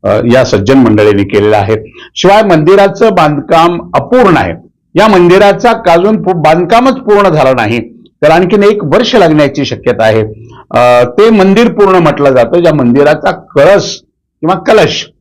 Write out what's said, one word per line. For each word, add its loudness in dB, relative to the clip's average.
अ, -2
या 2
सज्जन 0
मंडळीने 2
केलेला 0
आहे. -4
शिवाय 2
मंदिराचं 0
बांधकाम -2
अपूर्ण 0
आहे, -4
या 2
मंदिराचा 2
अजून 0
पू-, -4
बांधकामच 0
पूर्ण 0
झालं 0
नाही -6
तर 2
आणखीन 0
एक 0
वर्ष -2
लागण्याची 0
शक्यता -4
आहे. 0
अ, 2
ते 2
मंदिर 2
पूर्ण 0
म्हटलं 0
जातं, 0
ज्या 0
मंदिराचा 0
कळस 0
किंवा -2
कलश -2